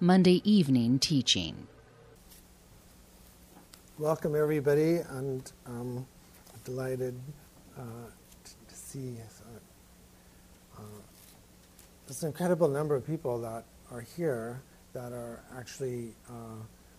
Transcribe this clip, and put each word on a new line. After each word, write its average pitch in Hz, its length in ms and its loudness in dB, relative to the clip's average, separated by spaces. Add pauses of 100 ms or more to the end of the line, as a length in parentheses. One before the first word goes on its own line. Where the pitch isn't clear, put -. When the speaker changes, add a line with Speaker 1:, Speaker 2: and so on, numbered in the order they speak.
Speaker 1:
Monday 180 420 8
evening 139 560 6
teaching. 101 720 0 (2250)
Speaker 2:
Welcome, 151 360 0
everybody, 151 600 4
and, 131 560 -6 (120)
um, 123 420 -8 (580)
delighted, 131 500 -4 (640)
uh, 131 40 -12 (600)
t-, - 100 -20 (140)
to - 60 -20
see, 127 460 -12
uh, - 1600 -20
uh, 107 40 -16 (1200)
there's 135 160 -12
an 156 60 -2
incredible 175 360 2
number 147 300 0
of 120 100 -4
people 135 360 -4
that 113 220 -10 (280)
are 120 80 -10
here 120 600 -4 (320)
that 123 200 -10
are 117 320 -12 (120)
actually, 123 580 -8 (140)
uh, 113 360 -12 (340)